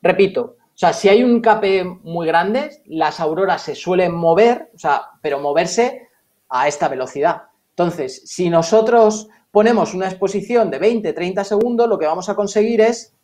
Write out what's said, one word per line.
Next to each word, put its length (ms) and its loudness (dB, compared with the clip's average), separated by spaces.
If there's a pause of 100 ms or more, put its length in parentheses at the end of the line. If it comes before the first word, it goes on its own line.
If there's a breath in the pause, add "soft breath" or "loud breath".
Repito, 560 0
o 200 -20
sea, 140 2
si 160 0
hay 140 6
un 180 4
K 200 2
P 240 0
muy 420 -8
grande, 600 -2
las 340 -4
auroras 420 -2
se 140 -10
suelen 360 0
mover, 640 2
o 40 -20
sea, 320 -2 (120)
pero 160 -2
moverse 720 -2 (400 soft breath)
a 180 -2
esta 220 -2
velocidad. 540 -4 (280)
Entonces, 540 -4
si 260 -4
nosotros 760 2 (240 soft breath)
ponemos 420 2
una 140 -4
exposición 600 -2
de 120 -6
veinte, 320 0
treinta 320 -4
segundos, 440 0
lo 120 0
que 60 0
vamos 220 -4
a 60 -2
conseguir 460 0
es 440 0